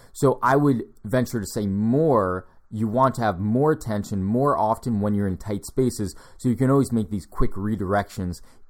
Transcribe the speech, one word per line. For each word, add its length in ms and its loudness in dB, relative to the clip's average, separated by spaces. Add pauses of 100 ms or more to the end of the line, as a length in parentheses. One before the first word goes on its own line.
(140)
So 280 2
I 140 4
would 260 2 (220)
venture 360 -2
to 60 -4
say 220 -4
more, 800 2 (240)
you 160 -2
want 280 2
to 60 -6
have 180 0
more 360 2
tension 480 -4
more 340 0
often 420 -2
when 140 0
you're 140 0
in 100 -2
tight 280 -8
spaces 500 -2 (240)
so 100 0
you 60 2
can 160 2
always 200 2
make 200 -2
these 160 -6
quick 240 2
redirections 880 -2 (280)